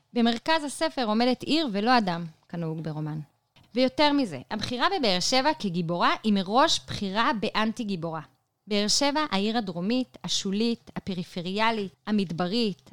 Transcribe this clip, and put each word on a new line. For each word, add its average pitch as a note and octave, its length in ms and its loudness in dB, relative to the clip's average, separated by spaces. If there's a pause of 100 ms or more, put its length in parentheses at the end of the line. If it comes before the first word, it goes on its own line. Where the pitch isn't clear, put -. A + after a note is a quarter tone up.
(120)
במרכז A#3+ 520 2
הספר D4 400 -2
עומדת A#3 380 2
עיר D4+ 300 0
ולא A3+ 260 2
אדם, F3 260 0 (240)
כנהוג E3 340 -6
ברומן. D#3 360 -6 (560)
ויותר C4 380 4
מזה, G#3+ 280 0 (100)
הבחירה A#3+ 360 -2 (120)
בבאר G3 220 2
שבע C4 380 2
כגיבורה F3+ 640 0
היא G#3+ 100 2
מראש G3+ 540 2
בחירה G3+ 440 -2 (100)
באנטי A3 440 -2
גיבורה. E3 360 -4 (460)
באר G#3 220 0
שבע, C#4+ 420 2
העיר G#3+ 280 0
הדרומית, G3+ 680 -2
השולית, G#3+ 720 -2
הפריפריאלית, F#3+ 960 -2 (140)
המדברית, G3+ 880 -2